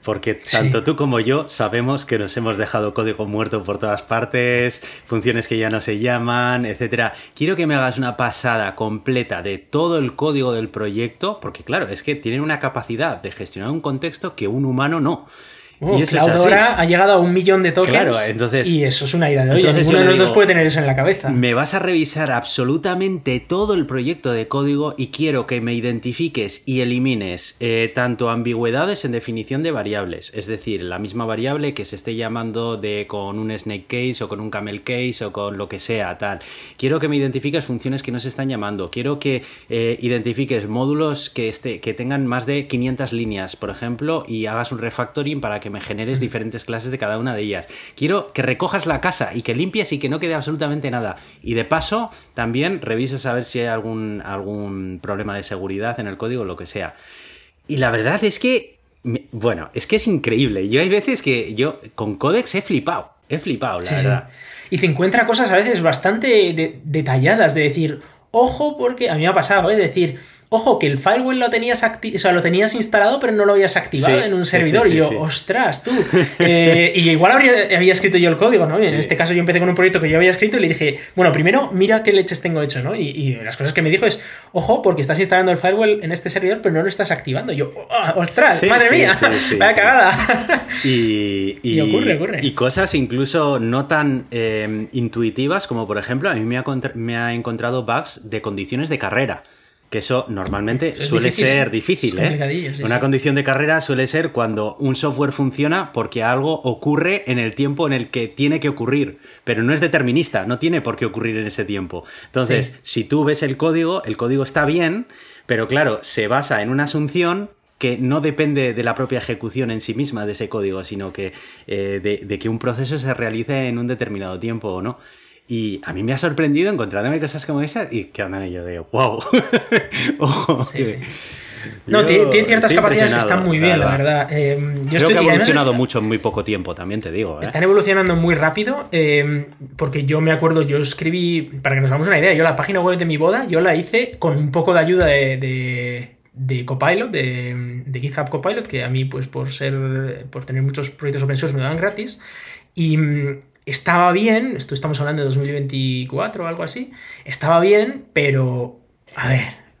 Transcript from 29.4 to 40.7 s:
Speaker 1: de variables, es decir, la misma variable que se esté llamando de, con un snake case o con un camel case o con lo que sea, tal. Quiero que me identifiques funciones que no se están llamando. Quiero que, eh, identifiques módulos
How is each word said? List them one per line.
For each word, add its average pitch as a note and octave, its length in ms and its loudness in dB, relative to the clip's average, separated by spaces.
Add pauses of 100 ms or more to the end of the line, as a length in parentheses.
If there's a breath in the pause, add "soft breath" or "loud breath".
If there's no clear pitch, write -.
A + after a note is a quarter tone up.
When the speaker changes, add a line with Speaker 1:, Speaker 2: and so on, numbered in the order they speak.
Speaker 1:
de E3 100 -2
variables, G2+ 600 -6
es G#2 140 -8
decir, G#2 360 -6
la F2+ 160 -8
misma G#2+ 260 -6
variable C3+ 480 -4
que B2 100 -8
se G2+ 140 -12
esté A#2 180 -8
llamando A2+ 640 -6
de, G#2 300 -6
con G2+ 300 -8
un A2 200 -6
snake G#2 300 -10
case B2 360 -4
o G2 60 -10
con G2+ 100 -8
un G#2+ 100 -10
camel G#2 340 -10
case B2 420 -6
o G2 80 -10
con G2+ 240 -6
lo G2+ 100 -8
que G2 120 -12
sea, G2+ 380 -4
tal. G2+ 220 -6 (380 loud breath)
Quiero C#3 240 0
que D3+ 80 -2
me D3 80 0
identifiques C#3 480 -2
funciones B2+ 380 -6
que B2 100 -8
no B2 60 -6
se B2 100 -8
están C3+ 180 -6
llamando. G#2 420 -6
Quiero C#3 300 -4
que, C3 220 -2 (280 loud breath)
eh, A#2 300 0
identifiques A#2+ 680 -2
módulos C#3+ 600 -2